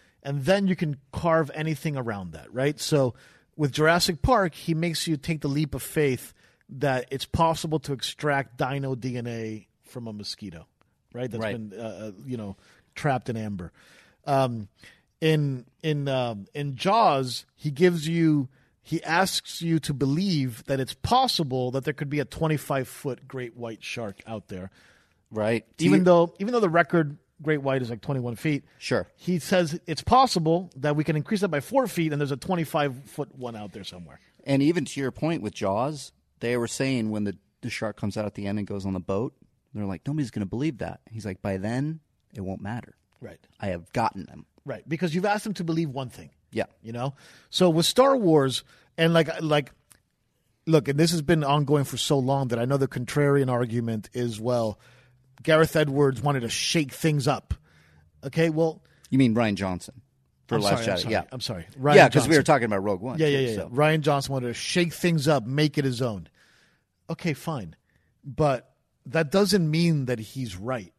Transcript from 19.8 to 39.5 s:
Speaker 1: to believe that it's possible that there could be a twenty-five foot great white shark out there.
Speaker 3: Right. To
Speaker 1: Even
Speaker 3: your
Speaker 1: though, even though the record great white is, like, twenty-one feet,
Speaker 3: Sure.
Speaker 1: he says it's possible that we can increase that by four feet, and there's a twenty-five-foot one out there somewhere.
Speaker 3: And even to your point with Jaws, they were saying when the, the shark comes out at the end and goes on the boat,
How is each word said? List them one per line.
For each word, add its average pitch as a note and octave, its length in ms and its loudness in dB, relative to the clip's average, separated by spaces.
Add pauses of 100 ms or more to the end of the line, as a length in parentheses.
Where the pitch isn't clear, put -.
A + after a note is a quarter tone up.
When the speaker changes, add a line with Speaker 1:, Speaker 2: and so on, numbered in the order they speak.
Speaker 1:
to - 120 -4
believe C#3 720 0
that C#3 140 -2
it's B2+ 160 -4
possible C#3 760 0
that B2+ 120 -2
there D3+ 100 -2
could D3 160 -6
be D3 100 -2
a C3+ 60 -2
twenty-five D3 640 -2
foot - 400 -10
great B2 280 -10
white A#2 280 -10
shark A2 420 -10
out A2 220 -10
there. F#2 240 -12 (600)
Speaker 3:
Right. G#2+ 340 0 (120)
To D#3 80 0
Speaker 1:
Even F#3+ 140 6
Speaker 3:
your F#3 60 2
Speaker 1:
though, F3 340 6
even G#3 140 -4
though A#3+ 60 2
the G3+ 100 2
record E3 480 2 (240)
great D3+ 200 0
white C3+ 200 0
is, A#2+ 80 -4
like, A2+ 120 -8
twenty-one B2 340 -4
feet, D3 300 -2 (140)
Speaker 3:
Sure. G#2 360 0
Speaker 1:
he F3+ 240 -2
says E3+ 480 0
it's D#3+ 160 -6
possible F#3 720 4
that D3 200 -2
we D3+ 80 2
can D#3 120 0
increase F3 260 -2
that G#3 80 2
by D3+ 120 0
four B3+ 260 0
feet, D#3+ 240 0
and C#3+ 80 -2
there's C#3+ 120 -2
a C#3+ 60 -2
twenty-five-foot D3 960 -4
one B2 200 -10
out G#2 160 -12
there G2+ 120 -14
somewhere. F2 360 -16 (240)
Speaker 3:
And C#3 180 2
even D#3 240 2
to - 140 -8
your C3 120 -2
point D#3 300 -4
with G2+ 120 -6
Jaws, A#2+ 580 -2 (280)
they A#2+ 180 0
were A#2+ 100 0
saying B2+ 440 -2
when G#2+ 140 -2
the, G2 120 -4 (240)
the A#2+ 80 -8
shark G#2+ 280 -6
comes G#2 200 -4
out G#2+ 80 -2
at G2+ 100 -6
the G2+ 120 -8
end G2+ 100 -2
and G2+ 100 -4
goes G2+ 180 -8
on G2 80 -2
the F#2 60 -2
boat, G2 340 -4 (400)